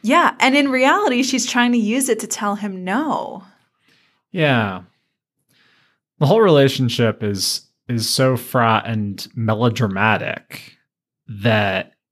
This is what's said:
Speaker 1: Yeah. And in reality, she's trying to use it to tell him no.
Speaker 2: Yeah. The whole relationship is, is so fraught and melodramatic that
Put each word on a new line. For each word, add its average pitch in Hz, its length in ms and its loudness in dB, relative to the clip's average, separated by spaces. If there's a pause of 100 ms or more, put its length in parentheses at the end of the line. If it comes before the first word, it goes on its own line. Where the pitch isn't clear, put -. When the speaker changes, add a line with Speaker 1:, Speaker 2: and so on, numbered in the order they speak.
Speaker 1:
Yeah. 285 380 0
And 262 160 4
in 277 160 2
reality, 262 500 2
she's 254 240 -2
trying 240 240 0
to 240 80 2
use 233 300 0
it 220 120 0
to 220 60 -8
tell 202 300 -6
him 196 260 -10
no. 202 640 -4 (880)
Speaker 2:
Yeah. 113 500 0 (1400)
The 147 80 2
whole 208 140 4
relationship 135 840 4
is, 101 420 -4 (240)
is 113 200 -4
so 131 280 2
fraught 117 520 0
and 104 380 -6 (100)
melodramatic 110 1400 -2 (520)
that 101 640 -2 (200)